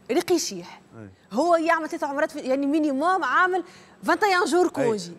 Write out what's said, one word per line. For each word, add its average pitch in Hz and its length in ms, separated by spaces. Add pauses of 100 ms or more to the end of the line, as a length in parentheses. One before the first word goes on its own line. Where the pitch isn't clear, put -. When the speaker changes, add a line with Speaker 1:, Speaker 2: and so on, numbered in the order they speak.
(100)
Speaker 1:
ريقي 339 280
شيح. - 420 (180)
Speaker 2:
أي. 104 100 (240)
Speaker 1:
هو 330 240
يعمل 320 320
ثلاث 320 160
عمرات 294 260
في، 285 80
يعني، 277 280
مينيموم 302 580
عامل 359 400 (400)
فانت 330 200
ايان 370 200
جور 339 200
Speaker 2:
أي. - 60
Speaker 1:
كونجي. 202 480